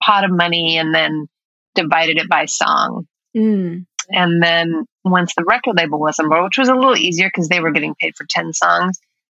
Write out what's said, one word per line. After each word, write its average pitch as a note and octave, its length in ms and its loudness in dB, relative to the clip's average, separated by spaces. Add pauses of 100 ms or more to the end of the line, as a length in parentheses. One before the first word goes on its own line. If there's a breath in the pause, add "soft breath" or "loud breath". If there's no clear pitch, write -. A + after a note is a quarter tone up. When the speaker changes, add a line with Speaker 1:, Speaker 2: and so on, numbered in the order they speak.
Speaker 1:
pot G3+ 220 2
of F#3+ 60 0
money E3+ 460 0
and D#3+ 160 0
then D#3 340 -2 (480)
divided E3 420 0
it D#3+ 100 -2
by D#3+ 180 0
song. - 640 -2 (300)
Speaker 2:
Mm. F#3 480 0 (240)
Speaker 1:
And E3+ 340 2
then E3+ 420 0 (180)
once F3+ 320 0
the E3+ 80 -2
record A3 340 0
label D3+ 220 0
was D3+ 200 0
on D#3 100 0
board, E3 140 4
which F#3+ 160 -2
was B3+ 100 2
a C4 60 4
little B3+ 200 4
easier F#3 360 0
'cause E3+ 180 -4
they F3 100 0
were D#3+ 120 0
getting D3 240 -4
paid D#3+ 200 -6
for - 140 -18
ten E3 240 -4
songs, F3+ 460 0 (380)